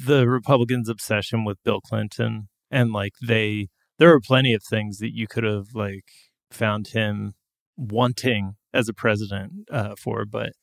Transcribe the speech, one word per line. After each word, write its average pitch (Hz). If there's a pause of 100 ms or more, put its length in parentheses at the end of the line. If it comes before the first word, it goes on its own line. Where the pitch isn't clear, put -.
the 131
Republicans' 123
obsession 110
with 101
Bill 104
Clinton. 110 (220)
And, 123
like, 101
they, 107 (300)
there 165
were 147
plenty 131
of 104
things 107
that 110
you 113
could 117
have, 104
like, 98 (460)
found 107
him 104 (440)
wanting 113 (180)
as 117
a 110
president, 104 (180)
uh, 104
for, 110
but 113 (100)